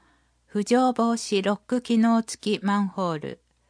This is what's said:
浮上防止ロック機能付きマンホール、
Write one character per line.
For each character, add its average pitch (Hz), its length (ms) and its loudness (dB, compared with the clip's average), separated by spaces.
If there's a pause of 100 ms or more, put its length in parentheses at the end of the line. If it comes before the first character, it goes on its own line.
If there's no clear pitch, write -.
(560)
浮 208 80 -2
上 254 300 2
防 233 220 0
止 202 280 -2
ロ 196 120 0
ッ - 20 -4 (100)
ク 247 140 -2
機 233 160 0
能 226 240 4
付 208 380 -4
き 190 60 -8
マ 202 120 2
ン 202 100 0
ホ 185 240 -4
ー 156 80 -4
ル、 135 220 -10 (280)